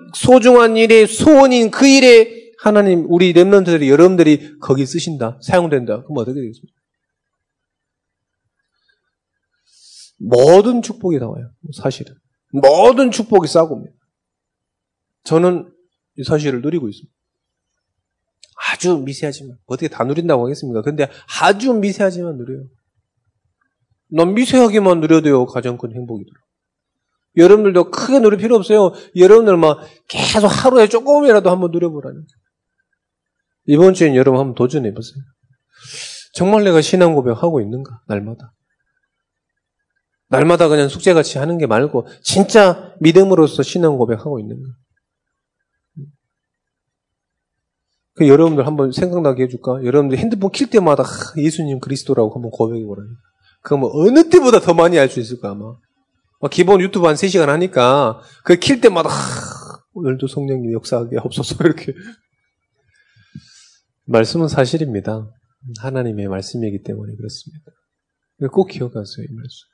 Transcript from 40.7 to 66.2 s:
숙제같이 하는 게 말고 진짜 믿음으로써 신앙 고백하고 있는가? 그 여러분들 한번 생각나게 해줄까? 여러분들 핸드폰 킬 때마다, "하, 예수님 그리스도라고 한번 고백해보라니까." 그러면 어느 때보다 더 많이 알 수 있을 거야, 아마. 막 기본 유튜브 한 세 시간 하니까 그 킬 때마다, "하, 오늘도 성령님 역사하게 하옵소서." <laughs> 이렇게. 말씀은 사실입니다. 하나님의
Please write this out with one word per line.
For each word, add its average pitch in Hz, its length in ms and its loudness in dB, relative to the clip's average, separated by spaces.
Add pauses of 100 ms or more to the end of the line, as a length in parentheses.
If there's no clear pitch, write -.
숙제같이 151 500 0
하는 165 200 -6
게 151 80 -4
말고 120 400 -2 (160)
진짜 - 800 2
믿음으로써 165 640 4
신앙 156 360 -2
고백하고 120 420 -6
있는가? 117 280 -16 (3500)
그 160 120 2
여러분들 143 400 4
한번 147 240 -2
생각나게 151 540 -4
해줄까? 127 400 -8
여러분들 135 340 0
핸드폰 202 320 -4
킬 262 200 -6
때마다, 151 340 2
"하, 120 40 -6 (280)
예수님 151 420 -4
그리스도라고 127 560 -4
한번 120 160 -12
고백해보라니까." 110 720 -8 (420)
그러면 135 300 -4
어느 240 360 2
때보다 254 320 4
더 175 140 0
많이 170 240 2
알 135 100 4
수 127 120 -8
있을 117 200 -12
거야, 101 120 -12
아마. 104 240 -16 (640)
막 147 100 -6
기본 180 300 2
유튜브 185 260 -2
한 151 100 2
세 196 120 -4
시간 175 200 0
하니까 139 720 0 (240)
그 175 120 4
킬 240 240 -4
때마다, 170 280 2
"하, - 720 -12 (120)
오늘도 135 320 -6
성령님 131 460 -8
역사하게 117 460 -8
하옵소서." - 400 -8
<laughs> - 60 -4
이렇게. 156 300 -4 (2000)
말씀은 131 440 -2
사실입니다. 113 840 -6 (480)
하나님의 117 480 -8